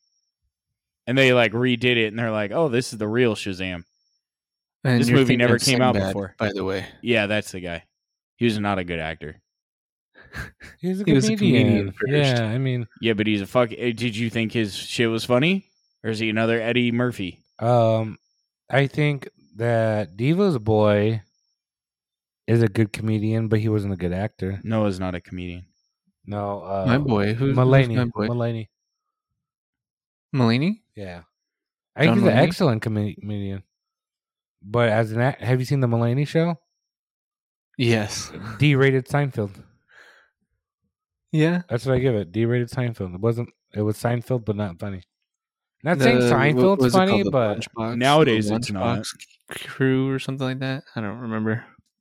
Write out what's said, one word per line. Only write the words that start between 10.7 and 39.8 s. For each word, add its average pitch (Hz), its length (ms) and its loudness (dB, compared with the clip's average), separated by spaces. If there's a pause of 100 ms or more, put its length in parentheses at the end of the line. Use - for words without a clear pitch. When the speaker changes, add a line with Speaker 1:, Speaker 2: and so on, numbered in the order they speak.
Speaker 3:
He's 185 200 -4
a 208 40 -6
Speaker 2:
He 170 80 4
was 143 160 4
a 220 80 0
Speaker 3:
comedian. 131 320 4
Speaker 2:
comedian 101 240 0
first. 110 200 -4
Speaker 3:
Yeah, 135 340 2
I 110 120 -4
mean 127 300 -4 (120)
Speaker 1:
Yeah, 113 120 2
but 104 160 0
he's 104 140 2
a 95 40 -6
fuck. 123 240 0
eh, 120 220 -4
Did 113 240 -4
you 113 140 -2
think 113 200 -2
his 107 240 -2
shit - 360 -2
was 113 140 -2
funny? 160 420 2 (360)
Or 110 80 -4
is 107 80 -4
he 110 100 -2
another 113 320 0
Eddie 120 300 0
Murphy? 117 480 -4 (220)
Speaker 3:
Um, 113 580 2 (500)
I 135 200 2
think 147 400 -2 (260)
that 110 640 -2
Devo's 160 420 0
boy 107 640 2 (1300)
is 117 160 4
a 110 40 2
good 104 240 0
comedian, 110 540 -2
but 107 140 2
he 110 80 -2
wasn't 101 240 0
a 95 40 -4
good 87 160 -4
actor. 95 520 -6
Speaker 1:
Noah's 107 340 -2
not 92 160 -6
a 87 60 -8
comedian. 90 460 -14 (600)
Speaker 3:
No, 101 360 -6
uh, 95 240 -4
Speaker 2:
My 123 120 2
boy. 110 360 0
Who's, 117 40 -6
who's 135 180 0
Speaker 3:
Mulaney. 127 400 4
Speaker 2:
my 127 80 0
boy? 107 240 -4
Speaker 3:
Mulaney. 117 400 -4 (1700)
Speaker 2:
Mulaney? 135 480 2 (120)
Speaker 3:
Yeah. 90 280 -14 (760)
I 131 60 0
think 160 80 6
Speaker 2:
John - 80 4
Speaker 3:
he's - 100 4
an 113 60 4
Speaker 2:
Mulaney? 127 80 6
Speaker 3:
excellent 156 400 2
com-, 104 380 -2
comedian. 101 420 -8 (1000)
But 113 280 0
as 110 220 0
an 113 80 -2
act-, 127 220 0
have 127 160 0
you 127 80 -4
seen 139 140 -2
the 131 80 2
Mulaney 117 400 0
Show? 165 280 0 (1200)
Speaker 2:
Yes. 113 520 0 (280)
Speaker 3:
D-rated 135 500 4
Seinfeld. 127 540 -4 (1700)